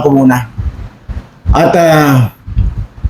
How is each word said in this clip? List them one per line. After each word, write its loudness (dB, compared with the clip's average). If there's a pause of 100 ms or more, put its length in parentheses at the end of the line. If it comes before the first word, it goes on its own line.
ko 2
muna. 2 (1040)
At, 2
ah, 2 (800)